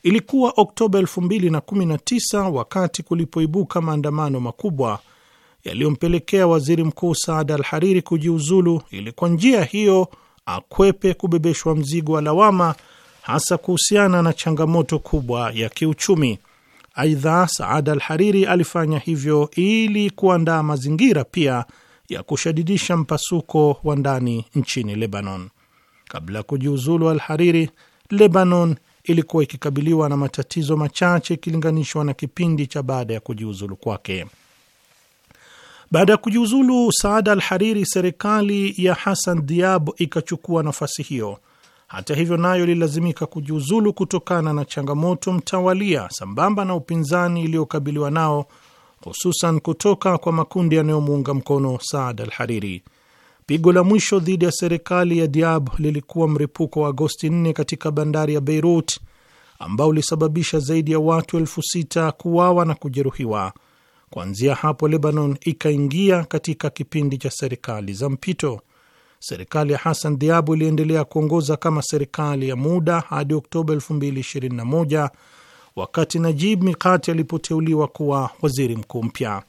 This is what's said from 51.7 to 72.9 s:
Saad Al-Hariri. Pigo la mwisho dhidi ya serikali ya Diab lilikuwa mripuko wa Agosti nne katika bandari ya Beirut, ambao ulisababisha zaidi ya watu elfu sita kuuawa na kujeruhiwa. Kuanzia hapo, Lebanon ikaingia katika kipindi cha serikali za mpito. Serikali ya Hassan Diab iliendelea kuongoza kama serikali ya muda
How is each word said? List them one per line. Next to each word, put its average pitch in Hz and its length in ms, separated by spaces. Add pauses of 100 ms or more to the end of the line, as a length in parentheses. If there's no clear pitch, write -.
Saad 127 400
Al-Hariri. 110 600 (640)
Pigo 160 280
la 180 100
mwisho 202 360
dhidi 180 260
ya 170 60
serikali 175 680
ya 165 100
Diab 156 420 (100)
lilikuwa 151 480
mripuko 151 540
wa 147 80
Agosti 151 400
nne 165 240
katika 156 380
bandari 151 420
ya 147 80
Beirut, 156 580 (600)
ambao 110 280
ulisababisha 160 720
zaidi 151 320
ya 160 80
watu 160 380
elfu 160 260
sita 160 480
kuuawa 175 540
na 160 100
kujeruhiwa. 123 800 (560)
Kuanzia 101 460
hapo, 151 320
Lebanon 147 540
ikaingia 160 840
katika 156 460
kipindi 143 480
cha 127 140
serikali 110 640
za 120 160
mpito. 135 520 (580)
Serikali 147 540
ya 139 60
Hassan 151 400
Diab 156 300
iliendelea 156 540
kuongoza 156 540
kama 156 240
serikali 143 680
ya 131 60
muda 170 440